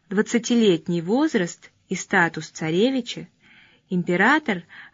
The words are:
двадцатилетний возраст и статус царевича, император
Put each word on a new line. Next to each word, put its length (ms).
двадцатилетний 920
возраст 680
и 60
статус 540
царевича, 800
император 760